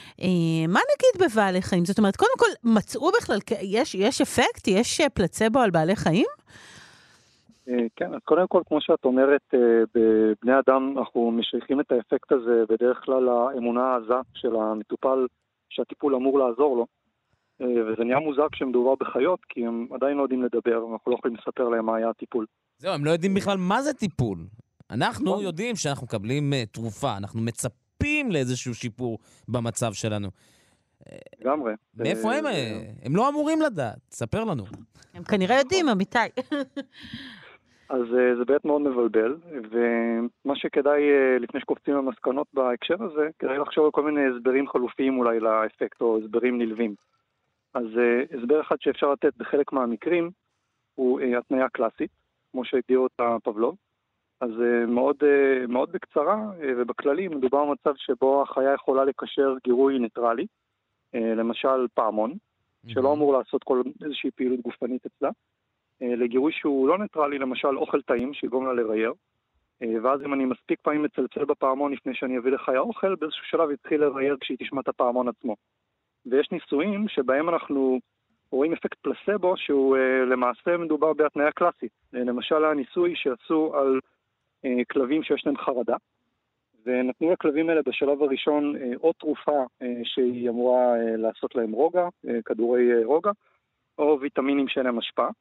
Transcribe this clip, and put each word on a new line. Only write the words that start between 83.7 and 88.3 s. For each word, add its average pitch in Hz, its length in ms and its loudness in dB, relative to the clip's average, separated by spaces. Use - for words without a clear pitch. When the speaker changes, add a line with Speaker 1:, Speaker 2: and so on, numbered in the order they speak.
Speaker 2:
על, 135 260 2
אה, 123 260 0
כלבים 143 320 0
שיש 139 240 -2
להם 143 100 -2
חרדה, 123 400 -2
ונתנו 127 460 0
לכלבים 160 360 0
האלה 160 180 2
בשלב 139 360 0
הראשון, 147 540 0